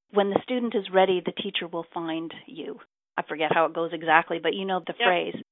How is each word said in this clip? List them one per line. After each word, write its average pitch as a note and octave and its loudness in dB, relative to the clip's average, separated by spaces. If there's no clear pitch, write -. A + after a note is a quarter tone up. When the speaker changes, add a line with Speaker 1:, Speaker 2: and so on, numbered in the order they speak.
Speaker 1:
"When G3+ 4
the F#3+ 4
student A#3+ -2
is F#3+ -4
ready, F#3+ 4
the F#3 -6
teacher F#3+ -6
will E3 -8
find E3 -6
you." - -12
I F3 -2
forget D#3 -2
how E3 6
it D#3+ 0
goes E3 -4
exactly, E3 2
but E3 0
you G3 -4
know F#3 -2
the F3 -8
Speaker 2:
Yep. A#3 2
Speaker 1:
phrase. F3 0